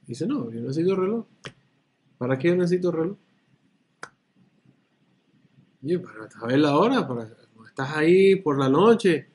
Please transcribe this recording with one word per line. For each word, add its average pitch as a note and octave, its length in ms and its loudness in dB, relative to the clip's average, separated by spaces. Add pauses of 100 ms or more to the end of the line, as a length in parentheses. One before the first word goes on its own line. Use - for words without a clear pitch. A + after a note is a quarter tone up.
Dice: C3 220 -8
"No, A#3 240 -6
yo A#2 120 -12
necesito D#3+ 340 -2
reloj. G3+ 300 -4 (920)
¿Para C3 200 -4
qué E3 100 -2
yo F3 80 2
necesito F3+ 340 0
reloj?". E3 280 -4 (2750)
"Oye, E3+ 160 -2
para G#2+ 280 -18
saber A#2 300 -2
la D3 180 4
hora, G#3+ 300 2
para, A#2 220 -8
cuando - 400 -20
estás C#3 260 -8
ahí F#3 420 4
por D3+ 220 -2
la C3+ 100 2
noche". F3 680 2